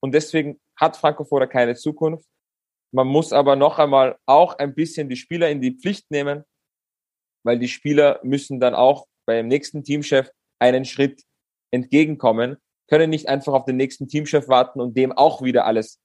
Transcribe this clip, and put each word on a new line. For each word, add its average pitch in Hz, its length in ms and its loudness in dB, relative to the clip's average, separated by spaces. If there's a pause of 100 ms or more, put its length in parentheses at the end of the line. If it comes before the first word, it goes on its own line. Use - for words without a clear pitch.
Und 131 140 -6
deswegen 156 440 -2 (160)
hat 156 220 0
Franco 147 280 -2
Foda 135 220 0
keine 123 280 0
Zukunft. 156 520 -6 (680)
Man 131 160 0
muss 156 260 0
aber 139 220 4
noch 147 220 2
einmal 139 460 2
auch 160 320 4
ein 143 180 -6
bisschen 156 360 -6
die 123 60 -8
Spieler 165 340 -2
in 147 100 -4
die 127 160 -4
Pflicht - 340 -8
nehmen, 143 340 -4 (1000)
weil 120 140 0
die 123 100 -6
Spieler 147 540 2
müssen 135 360 -6
dann 123 160 0
auch 135 300 2 (220)
beim 113 220 -2
nächsten 143 360 -4
Teamchef 143 460 -2 (280)
einen 127 280 2
Schritt 139 380 -4 (460)
entgegenkommen, 127 840 0 (300)
können 160 220 4
nicht 156 220 -4
einfach 139 240 -4
auf 131 100 2
den 131 120 -4
nächsten 131 320 -4
Teamchef 147 380 -2
warten 127 320 2
und 123 160 -6
dem 131 160 0
auch 135 320 2
wieder 123 220 0
alles 113 400 -4